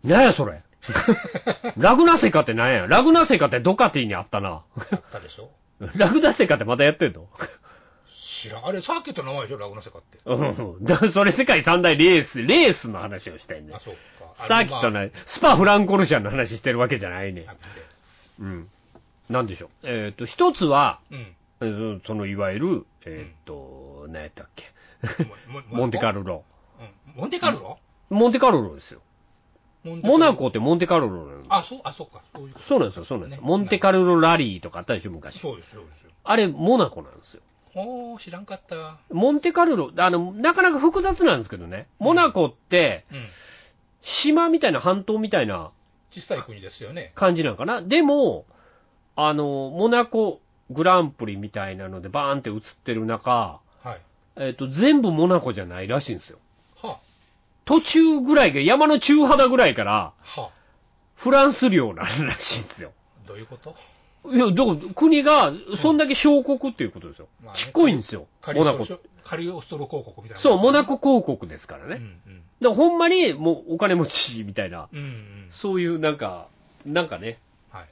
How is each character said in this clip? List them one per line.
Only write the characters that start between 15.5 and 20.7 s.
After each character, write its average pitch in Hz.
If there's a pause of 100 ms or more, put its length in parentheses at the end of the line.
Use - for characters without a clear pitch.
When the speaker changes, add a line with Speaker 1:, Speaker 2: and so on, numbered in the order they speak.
Speaker 1:
フ 175
ラ 202
ン 202
コ 196
ル 190
シ 151
ャ 120
ン 101
の 104
話 113
し -
て 131
る 120
わ 123
け 131
じ 98
ゃ 90
な 92
い 98
ね。 85
Speaker 2:
な -
く -
て。 - (720)
Speaker 1:
う 98
ん。 90 (640)
な 123
ん 117
で 95
し -
ょ 82
う。 - (140)
え 113
ー 104
っ -
と、 120
一 349
つ 180
は、 139 (100)